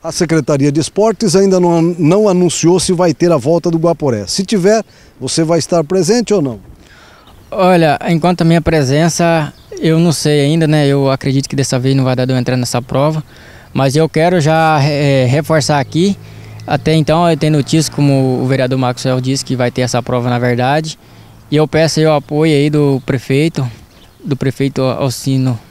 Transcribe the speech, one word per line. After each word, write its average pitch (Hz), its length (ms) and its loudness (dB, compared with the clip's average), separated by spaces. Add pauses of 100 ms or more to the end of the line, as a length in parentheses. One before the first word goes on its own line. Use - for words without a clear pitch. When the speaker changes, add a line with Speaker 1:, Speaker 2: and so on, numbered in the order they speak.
Speaker 1:
A 165 80 -8
Secretaria 147 580 0
de 143 80 0
Esportes 202 560 0
ainda 190 240 4
não, 170 220 2
não 175 480 2
anunciou 180 500 2
se 185 140 -2
vai 170 220 2
ter 175 180 2
a 156 60 2
volta 160 320 0
do 165 80 0
Guaporé. 139 480 -2
Se - 180 -4
tiver, 208 400 0 (340)
você 131 240 -4
vai 165 160 2
estar 170 240 0
presente 190 520 0
ou 185 80 2
não? 117 180 -6 (920)
Speaker 2:
Olha, 180 480 2 (100)
enquanto 170 340 0
a - 20 0
minha 165 160 4
presença, 156 920 0 (300)
eu 160 180 2
não 170 140 2
sei 147 300 0
ainda, 156 240 2
né? 151 200 2
Eu 139 240 2
acredito 135 380 -2
que - 80 -6
dessa 135 220 -2
vez 135 180 0
não 135 80 2
vai 127 100 0
dar 127 120 -2
de 131 80 -2
eu - 20 0
entrar 123 220 -2
nessa 123 240 -4
prova, 151 420 -2 (480)
mas 131 240 0
eu 160 140 2
quero 170 320 2
já, 160 400 2
é, 139 420 2
reforçar 147 560 0
aqui. 180 380 -2 (460)
Até 156 300 -2
então, 160 360 2
eu 160 60 2
tenho 151 160 0
notícia, 151 400 0
como 135 500 0
o 127 40 -2
vereador 131 300 0
Maxwell 127 440 -2
disse, 131 240 -4
que 139 100 -6
vai 123 160 -2
ter 127 120 -4
essa 123 200 -2
prova, 123 260 -2
na 120 100 0
verdade. 127 600 -2 (500)
E - 60 -6
eu 151 140 2
peço 156 320 0
aí 156 60 2
o 156 60 2
apoio 151 400 0
aí 147 160 2
do 143 380 0
prefeito, 139 640 -2 (560)
do 147 120 -4
prefeito 135 460 -4
Alcino 131 720 -2 (140)